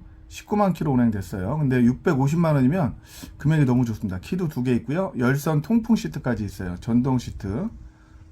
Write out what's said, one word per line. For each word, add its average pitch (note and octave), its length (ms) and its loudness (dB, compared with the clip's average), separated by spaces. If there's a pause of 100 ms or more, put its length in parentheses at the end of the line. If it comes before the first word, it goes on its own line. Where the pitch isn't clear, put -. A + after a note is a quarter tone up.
(280)
십구만 G#3 440 0
킬로 D#3 200 -2
운행됐어요. A2 680 0
근데 B2+ 240 2
육백오십만 C#3+ 760 2
원이면 C3 400 2 (420)
금액이 D3+ 260 4
너무 B2 200 4
좋습니다. G#2 340 -4
키도 F3+ 300 -4
두 C3+ 140 -4
개 B2+ 140 0
있고요. E3+ 420 -4
열선 C#3+ 440 0
통풍 A3+ 340 2
시트까지 C3 480 -4
있어요. F2+ 340 -8
전동 B2 400 2
시트, A#2+ 500 -6 (640)